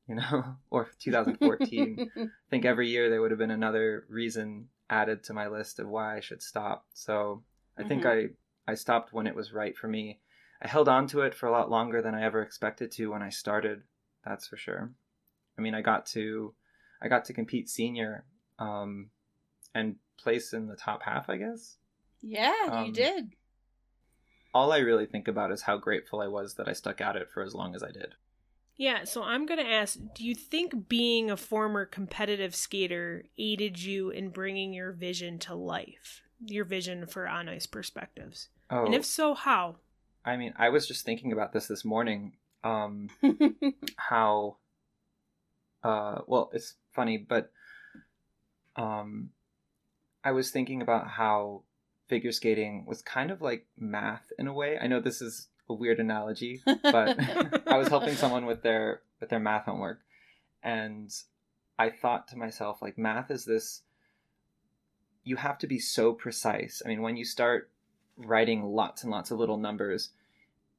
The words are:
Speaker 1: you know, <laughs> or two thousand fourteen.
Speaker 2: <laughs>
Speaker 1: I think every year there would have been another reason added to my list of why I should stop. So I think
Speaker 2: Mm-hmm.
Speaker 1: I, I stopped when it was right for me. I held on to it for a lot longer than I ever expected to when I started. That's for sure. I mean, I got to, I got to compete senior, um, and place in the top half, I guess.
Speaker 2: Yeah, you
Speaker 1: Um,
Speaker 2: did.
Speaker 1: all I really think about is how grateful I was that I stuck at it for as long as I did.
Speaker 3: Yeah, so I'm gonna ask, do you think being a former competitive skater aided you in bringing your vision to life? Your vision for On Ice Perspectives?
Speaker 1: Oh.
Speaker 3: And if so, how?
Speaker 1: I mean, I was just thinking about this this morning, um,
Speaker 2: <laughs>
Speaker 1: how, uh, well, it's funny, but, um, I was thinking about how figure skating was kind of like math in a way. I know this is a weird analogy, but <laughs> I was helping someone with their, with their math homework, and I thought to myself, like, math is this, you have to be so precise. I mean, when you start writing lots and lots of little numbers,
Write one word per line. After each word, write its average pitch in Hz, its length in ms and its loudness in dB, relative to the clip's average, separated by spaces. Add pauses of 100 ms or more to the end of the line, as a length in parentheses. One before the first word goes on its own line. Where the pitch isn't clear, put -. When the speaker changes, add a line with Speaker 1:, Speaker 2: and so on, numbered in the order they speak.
Speaker 1:
you 113 80 -6
know, 131 460 -2
<laughs> - 80 -20
or 120 200 0 (100)
two 123 120 -2
thousand 226 260 2
fourteen. 240 720 2
Speaker 2:
<laughs> - 40 -14
Speaker 1:
I 226 100 -4 (240)
think 120 140 2
every 120 240 4
year 120 220 4
there 110 100 4
would 110 100 4
have 110 80 0
been 110 120 0
another 110 580 0
reason 110 600 -6 (220)
added 107 340 2
to - 80 -10
my 104 160 -4
list 107 320 -8
of 104 80 -6
why 107 280 -4
I 104 40 -8
should - 220 -12
stop. - 500 -6
So 104 500 -2 (360)
I 104 60 -6
think 131 200 0
Speaker 2:
Mm-hmm. 113 260 4 (380)
Speaker 1:
I, 110 40 0
I - 20 -2
stopped 117 380 0
when 110 140 -2
it 90 100 -4
was 104 160 -8
right 107 240 -4
for 110 120 -8
me. 107 320 -6 (420)
I - 60 -6
held 147 200 6
on 135 200 8
to 143 120 0
it 135 140 2
for - 120 -4
a 117 60 4
lot 117 180 4
longer 113 300 2
than 110 140 0
I 110 100 -2
ever 110 180 2
expected 113 500 -4
to 110 180 -4
when 104 120 -4
I 101 60 -6
started. 104 540 -2 (420)
That's 104 220 -8
for 107 100 -16
sure. - 340 -6 (680)
I - 20 -4
mean, 110 140 -2
I 110 80 -2
got 110 240 2
to, 110 480 -6 (480)
I 113 60 -2
got 120 180 4
to - 80 -12
compete 113 340 -2
senior, 113 560 -4 (340)
um, 101 520 -6 (640)
and 110 220 -2 (200)
place 117 380 -2
in 113 120 -6
the 104 100 -12
top - 260 -6
half, - 260 -4
I - 80 -2
guess. 226 400 -8 (460)
Speaker 2:
Yeah, 220 320 2 (100)
you 320 60 0 (160)
Speaker 1:
Um, 220 60 -4
Speaker 2:
did. 254 420 0 (1200)
Speaker 1:
all 139 180 6
I 156 60 6
really 117 280 6
think 107 220 -6
about 101 240 0
is 104 100 -6
how 101 140 2
grateful 104 460 -2
I 101 60 -4
was 101 260 -6
that - 140 -8
I 104 40 -2
stuck - 300 -6
at 104 140 -2
it 92 140 -6
for 98 120 -6
as 98 120 -10
long 92 200 -6
as 92 80 -10
I - 80 -8
did. - 240 -12 (640)
Speaker 3:
Yeah, 262 280 -2
so 226 180 -6
I'm 240 240 -2
gonna 320 160 -2
ask, 220 360 0 (160)
do 226 100 -10
you 233 100 -2
think 311 540 -4
being 233 420 4
a 196 60 0
former 214 500 -2
competitive 196 720 -4
skater 175 680 -2 (140)
aided 208 420 -2
you 190 300 -4
in 185 200 -6
bringing 190 420 -4
your 185 200 -8
vision 175 480 -6
to 180 140 -10
life? - 680 -8 (220)
Your 208 200 -2
vision 180 420 -6
for 180 220 -6
On 170 200 -4
Ice 175 180 -8
Perspectives? - 800 -12 (220)
Speaker 1:
Oh. - 140 2
Speaker 3:
And 220 100 4
if 285 100 2
so, 302 300 2
how? 185 420 2 (480)
Speaker 1:
I 123 120 0
mean, 120 200 -6
I 117 140 6
was 147 180 4
just - 160 -8
thinking 117 280 -2
about 107 200 0
this 107 160 0
this 104 160 -4
morning, 110 480 0 (320)
um, 104 440 -2 (140)
Speaker 2:
<laughs> - 760 4
Speaker 1:
how, 107 600 2 (1300)
uh, 104 420 -2
well, - 260 2
it's - 220 -6 (180)
funny, 117 260 0
but, 113 340 -2 (1200)
um, 107 540 -4 (920)
I 135 80 2
was 131 180 2
thinking 131 320 -2
about 113 260 4
how 104 540 2 (460)
figure 120 240 0
skating 107 540 0
was - 160 -8
kind 139 280 -4
of 190 100 -8
like 127 260 -4 (120)
math 107 600 -4
in 135 100 -4
a 139 40 -6
way. 143 260 0
I 123 100 -2
know 127 120 4
this 123 220 -2
is - 260 -10 (200)
a 120 60 -4
weird 113 260 4
analogy, 110 640 -2
but 262 540 6
<laughs> 302 500 0
I 294 80 8
was 135 120 6
helping 143 260 4
someone 123 320 2
with 117 160 -2
their, 110 400 2 (180)
with - 80 -8
their 113 120 2
math 107 260 2
homework, 95 340 -4 (600)
and 110 480 -4 (680)
I 226 120 4
thought - 380 0
to 127 80 -16
myself, 110 460 -6
like, 101 160 -8
math 113 320 -2
is 131 140 -6
this, 113 380 -2 (1400)
you 127 120 -2
have 139 220 -2
to - 80 -4
be 135 120 0
so 117 340 4
precise. 117 720 -2
I - 40 -8
mean, 110 140 -2
when 117 140 -2
you 117 80 -6
start 120 460 2 (460)
writing 113 460 4
lots 104 400 0
and 120 80 -4
lots 104 200 -4
of 113 80 -2
little 110 180 2
numbers, 104 540 -2 (680)